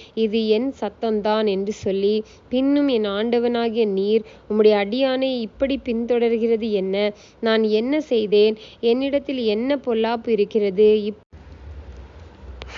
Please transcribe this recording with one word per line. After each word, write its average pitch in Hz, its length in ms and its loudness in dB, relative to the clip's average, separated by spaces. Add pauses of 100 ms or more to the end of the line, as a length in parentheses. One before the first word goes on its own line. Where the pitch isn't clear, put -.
(140)
இது 220 340 0
என் 233 320 0
சத்தம்தான்" 214 680 -2
என்று 196 220 -2
சொல்லி, 208 520 -2 (260)
பின்னும், 277 380 2
என் 226 180 0
ஆண்டவனாகிய 233 840 0
நீர் 202 360 0 (260)
உம்முடைய 208 480 2
அடியானை 262 420 0
இப்படி 254 460 -4
பின்தொடர்கிறது 233 840 0
என்ன? 196 400 0 (280)
நான் 220 240 2
என்ன 233 380 0
செய்தேன்? 214 540 2 (240)
என்னிடத்தில் 269 580 0
என்ன 233 380 0
பொல்லாப்பு 233 520 -2
இருக்கிறது? 208 800 4
இப்-, 208 200 -10 (1500)